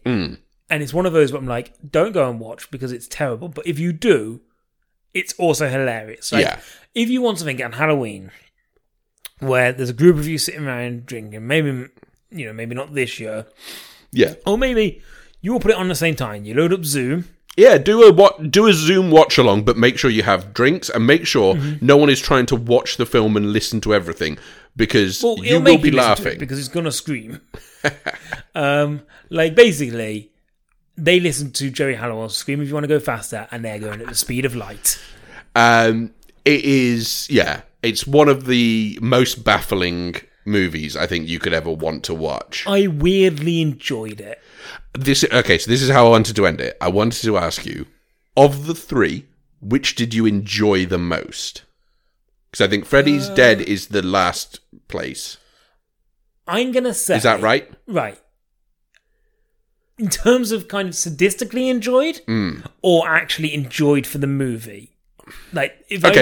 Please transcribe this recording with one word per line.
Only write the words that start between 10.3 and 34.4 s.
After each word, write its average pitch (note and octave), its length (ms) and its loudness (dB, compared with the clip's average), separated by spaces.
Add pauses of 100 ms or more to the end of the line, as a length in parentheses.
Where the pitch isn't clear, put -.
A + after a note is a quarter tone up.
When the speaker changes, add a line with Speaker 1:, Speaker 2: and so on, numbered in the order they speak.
Speaker 2:
sitting D3+ 300 -8
around A#2+ 400 -8
drinking, A2 400 -14
maybe, C#3 400 -2 (420)
you D#3+ 160 -12
know, G#2+ 80 -14
maybe A2+ 220 -10
not C#3+ 180 -10
this C3 260 -6
year. A2 280 -10 (640)
Speaker 1:
Yeah. - 240 2 (100)
Speaker 2:
Or G3+ 120 0
maybe A#3 440 0 (400)
you G3+ 120 -4
all A#3+ 60 0
put G3+ 120 4
it F#3+ 60 -2
on F#3 100 -4
the F3+ 80 -2
same D#3+ 200 -2
time. G#2 300 -8
You G#2+ 80 -10
load E3 200 2
up F#3 120 -4
Zoom. C#3+ 400 -2 (300)
Speaker 1:
Yeah, G3+ 240 8
do A3 240 6
a G#3+ 100 12
wa-, F#3+ 240 6 (120)
do G3+ 180 4
a G#3 60 8
Zoom F3 360 2
watch D#3 300 6
along, G#2 240 4
but A2+ 140 0
make A#2+ 200 2
sure C3 140 0
you A2 100 0
have G2 320 -2
drinks D3 380 0
and A#2 160 0
make D#3+ 180 4
sure F#2+ 300 2
Speaker 2:
Mm-hmm. D3 280 -6
Speaker 1:
no C3+ 140 6
one D3 120 6
is C3 100 2
trying C3 280 2
to C3+ 80 0
watch A#2+ 420 0
the A#2+ 80 -2
film A2 300 2
and G#2 160 -2
listen G#2+ 300 -4
to G#2+ 140 2
everything, E2+ 420 -4 (380)
because G#2 480 0
Speaker 2:
Well, A3+ 160 0
Speaker 1:
you F#3 60 -10
Speaker 2:
it'll - 140 4
Speaker 1:
will - 40 2
Speaker 2:
make E3 180 8
Speaker 1:
be D3 80 2
Speaker 2:
you D3 60 2
listen A#2+ 220 4
to - 40 -8
it G2 40 -6
Speaker 1:
laughing. - 140 -6
Speaker 2:
because C3+ 200 -8
it's C3+ 80 -10
gonna E3 240 -6
scream. A2+ 500 -10 (420)
<laughs> - 80 -2 (640)
Um, D3 480 -2 (260)
like, D#3+ 260 -2
basically, A#2 760 2 (640)
they F3 220 2
listen C#3+ 340 -4
to C#3 160 -6
Jerry C3+ 260 -4
Halliwell A2+ 340 -8
scream, C#3+ 320 -8
"If C#3+ 60 -6
you C#3 60 -8
wanna D3 140 -4
go D3 120 0
faster," A2+ 520 -8
and A#2 120 -10
they're G#2+ 160 -10
going G#2+ 220 -10
at A#2 60 -14
the A2 80 -14
speed B2+ 300 -4